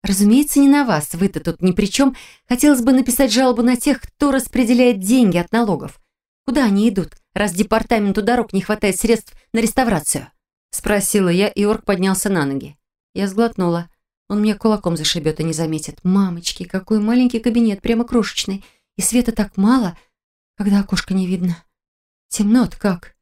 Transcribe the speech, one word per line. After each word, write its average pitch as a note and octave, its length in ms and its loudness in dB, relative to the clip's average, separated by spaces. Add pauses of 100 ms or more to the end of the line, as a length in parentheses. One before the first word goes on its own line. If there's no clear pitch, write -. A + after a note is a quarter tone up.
«Разумеется, G#3 580 2
не C#4 80 6
на C#4+ 160 4
вас. F3 300 -2
Вы-то E3+ 260 -2
тут - 220 -6
ни F#3 100 2
при G#3 140 0
чем. C4+ 300 0 (320)
Хотелось B3 340 2
бы B3+ 100 4
написать B3+ 400 2
жалобу B3 300 2
на B3 140 2
тех, C#4 240 0
кто - 320 -2
распределяет A#3+ 680 2
деньги G#3 380 4
от F3 140 -4
налогов. G3+ 480 -2 (460)
Куда C4+ 200 0
они G#3 240 2
идут, F#3 240 -6 (180)
раз G3 200 -2
департаменту G#3 680 0
дорог A#3 320 -2
не G3 80 0
хватает G#3 380 -2
средств A3+ 360 -2 (180)
на A3 80 0
реставрацию?» A3 680 -2 (420)
спросила G3 580 -2
я, F#3 200 0
и G3+ 160 -2
орк G#3+ 200 -2
поднялся F#3+ 440 -2
на F3 160 0
ноги. C#3 320 -8 (380)
Я G3 140 -4
сглотнула. F#3 600 -2 (400)
Он G#3 140 -2
меня G#3+ 140 0
кулаком G#3 400 -2
зашибет D#3 440 -4
и D#3 40 -2
не E3 80 -2
заметит. D#3 500 -6
Мамочки, F3+ 640 -2
какой F#3+ 340 -2
маленький A#3+ 420 2
кабинет, A3+ 400 0
прямо A#3 240 0
крошечный. G3 600 -4 (320)
И F#3 60 -6
света A#3+ 300 0
так G#3 240 -4
мало, G3+ 400 2 (600)
когда G3+ 240 2
окошко F#3+ 340 -4
не F#3+ 120 0
видно. F3+ 360 -4 (680)
Темно-то G#3+ 500 0
как. - 440 -4